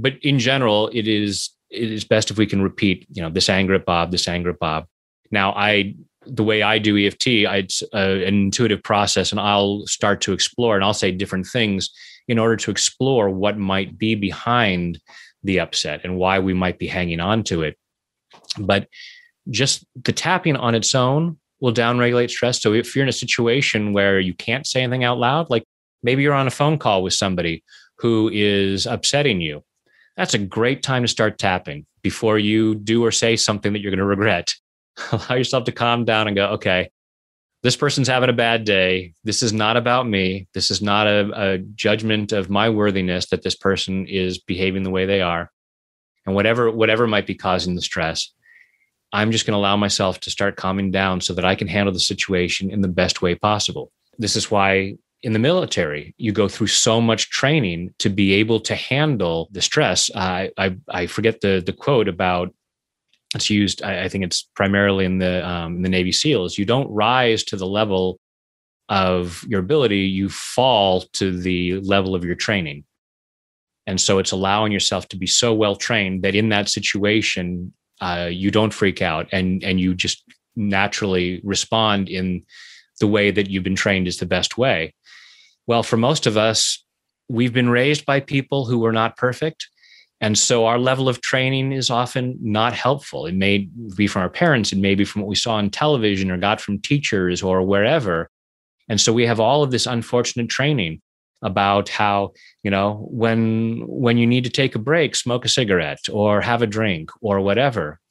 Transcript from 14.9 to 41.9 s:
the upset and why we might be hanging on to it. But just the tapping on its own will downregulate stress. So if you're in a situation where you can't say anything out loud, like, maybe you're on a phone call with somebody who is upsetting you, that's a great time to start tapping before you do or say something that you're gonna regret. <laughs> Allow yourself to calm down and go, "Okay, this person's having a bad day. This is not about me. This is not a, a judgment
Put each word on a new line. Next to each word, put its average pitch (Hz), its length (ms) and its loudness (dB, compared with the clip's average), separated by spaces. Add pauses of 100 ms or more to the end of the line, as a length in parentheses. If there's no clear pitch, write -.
the 95 180 0
upset 80 440 -4
and 92 120 -4
why 92 220 2
we 95 160 2
might 90 240 0
be 87 80 -6
hanging 85 340 -4
on 107 240 0
to 85 180 -2
it. 76 140 -4 (840)
But 98 280 0 (640)
just 123 340 -2 (200)
the - 80 2
tapping 165 440 0
on 117 180 0
its 110 200 0
own 147 440 0 (220)
will 123 120 2
downregulate 120 580 2
stress. - 320 -2
So 107 100 4
if 113 220 0
you're 135 80 2
in 131 80 0
a - 20 0
situation 117 800 0
where 98 280 4
you 92 120 0
can't 123 340 -6
say 127 160 -2
anything 127 220 -2
out 123 140 0
loud, 139 320 0
like, 113 140 0 (380)
maybe 135 200 2
you're 147 100 2
on 135 140 2
a 123 40 0
phone 147 280 2
call 98 240 2
with 92 100 -2
somebody 87 500 -2 (360)
who 113 340 2
is 98 540 0
upsetting 123 540 0
you, 76 220 -6 (540)
that's 180 180 -2
a 113 40 2
great 113 440 -2
time 127 200 0
to 113 60 0
start 107 300 0
tapping 87 460 -2 (180)
before 107 360 0
you 110 360 2
do 113 300 0
or 110 60 2
say 117 260 2
something 104 380 -2
that 104 60 -4
you're 98 120 -6
gonna 95 120 0
regret. 101 500 0 (280)
<laughs> - 300 -16
Allow 127 240 -2
yourself 123 280 0
to 120 80 -4
calm 120 320 0
down 110 220 2
and 104 100 -2
go, 101 140 2
"Okay, 92 400 0 (720)
this 123 140 2
person's 139 320 0
having 127 200 2
a 123 60 2
bad 117 300 0
day. 92 480 0 (120)
This 107 180 -2
is 113 100 0
not 110 240 2
about 123 320 0
me. 95 460 -2
This - 160 -2
is 95 100 -2
not 104 260 2
a, 104 280 2
a 98 240 -2
judgment 107 720 -2